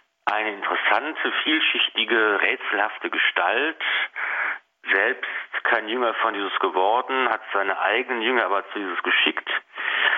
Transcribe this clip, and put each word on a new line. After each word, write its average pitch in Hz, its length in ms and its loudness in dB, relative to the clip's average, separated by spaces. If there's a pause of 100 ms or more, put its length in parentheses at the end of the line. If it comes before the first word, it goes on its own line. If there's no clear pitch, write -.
(260)
Eine 107 280 0
interessante, 113 800 -2 (120)
vielschichtige, 110 1000 2
rätselhafte 101 680 0
Gestalt. 98 720 0 (1120)
Selbst 101 380 0 (340)
kein 110 240 0
Jünger 117 280 0
von 110 200 0
Jesus 98 240 -2
geworden, 117 680 2
hat 110 120 0 (120)
seine 98 260 0
eigenen 120 420 0
Jünger 117 240 2
aber 95 260 0
zu 101 80 -6
Jesus 92 240 -4
geschickt. - 460 0 (680)